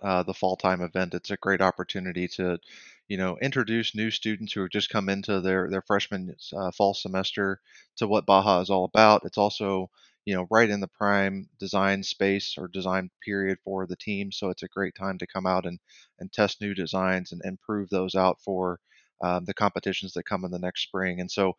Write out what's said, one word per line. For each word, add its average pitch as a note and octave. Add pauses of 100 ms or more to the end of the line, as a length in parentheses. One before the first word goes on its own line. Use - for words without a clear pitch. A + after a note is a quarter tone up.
uh, F#2
the F#2
fall F#2
time F#2
event. F2
It's -
a G2
great G2
opportunity F#2
to, F2+ (500)
you G2+
know, F#2
introduce A#2
new A2
students G#2+
who G#2
have F#2
just G#2
come G2
into G2
their, F#2
their F#2+
freshman, G2 (200)
uh, F#2
fall G2+
semester F#2+ (360)
to A#2
what G2+
Baja G2
is F#2
all F#2
about. G#2+
It's -
also, G2 (360)
you G2
know, F#2
right A2+
in G2+
the G2
prime G2 (100)
design G2
space G2
or F2+
design F#2 (140)
period G2
for F#2+
the F2+
team. G2+
So F#2+
it's -
a -
great -
time F#2+
to F2
come F#2
out F#2
and, F2 (400)
and F#2
test -
new G2+
designs F#2
and, E2+
and F#2+
prove G#2
those F#2+
out F#2
for, F#2 (420)
um, F2+
the G2
competitions G2
that F#2
come F#2+
in F2+
the F2+
next F2+
spring. F#2
And F#2
so, F#2+